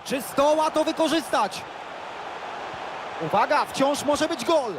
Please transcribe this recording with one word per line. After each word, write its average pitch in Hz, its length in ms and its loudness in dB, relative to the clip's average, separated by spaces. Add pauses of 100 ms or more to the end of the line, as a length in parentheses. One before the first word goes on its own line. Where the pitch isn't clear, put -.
Czy 269 160 -2
zdoła 302 500 4
to 311 140 2
wykorzystać? 311 760 0 (1600)
Uwaga, 233 380 2
wciąż 269 400 0
może 294 240 2
być 285 160 -4
gol. 285 340 4